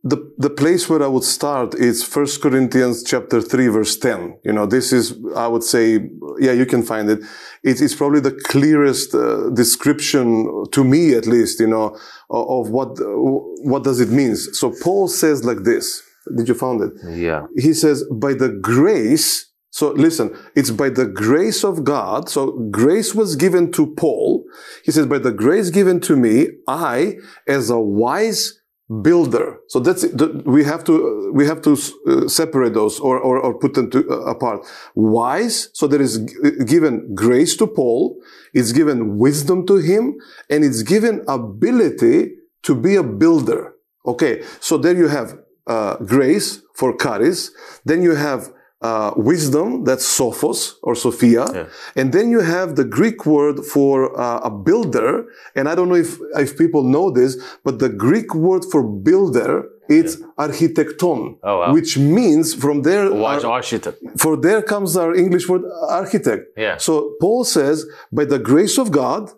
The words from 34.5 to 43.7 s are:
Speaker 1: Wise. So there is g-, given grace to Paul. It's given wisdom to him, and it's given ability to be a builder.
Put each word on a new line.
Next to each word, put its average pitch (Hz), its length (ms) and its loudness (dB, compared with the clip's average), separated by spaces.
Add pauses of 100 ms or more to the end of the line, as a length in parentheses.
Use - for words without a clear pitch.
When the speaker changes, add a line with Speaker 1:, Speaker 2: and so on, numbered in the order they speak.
Speaker 1:
Wise. 117 800 0
So - 140 -2
there 139 140 2
is 113 180 -2
g-, 143 320 0 (140)
given 131 480 0
grace 123 440 2
to 220 100 2
Paul. 131 480 0 (380)
It's 117 180 2
given 120 460 2
wisdom 147 500 2
to 196 80 6
him, 202 400 0 (340)
and 151 140 2
it's 120 200 0
given 208 440 0
ability 135 1080 0 (280)
to 147 120 2
be 170 200 2
a 185 80 2
builder. 127 720 0 (320)